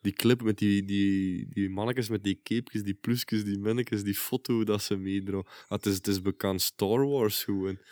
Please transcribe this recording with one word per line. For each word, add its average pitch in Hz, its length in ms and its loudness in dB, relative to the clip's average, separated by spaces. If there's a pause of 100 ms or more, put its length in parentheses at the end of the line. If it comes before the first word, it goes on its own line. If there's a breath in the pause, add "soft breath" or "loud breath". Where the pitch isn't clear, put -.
Die 101 100 0
clip 120 300 2
met 107 160 0
die, 101 260 4
die, 98 640 0
die 98 220 -2
mannetjes 110 380 -2
met 104 160 -2
die 98 180 -2
capejes, 113 420 -4
die 98 100 -2
plusjes, 113 500 -2
die 98 140 -2
minnetjes, 110 440 0
die 101 120 0
foto 120 500 0
dat 104 180 2
ze 104 140 0
meedroeg. 98 500 -2
Ah, - 300 -8
het - 100 -2
is, 98 80 2
het 95 120 -4
is 98 160 2
bekend 95 400 0
Star 117 460 0
Wars 120 360 0
gewoon. 95 340 -2 (140)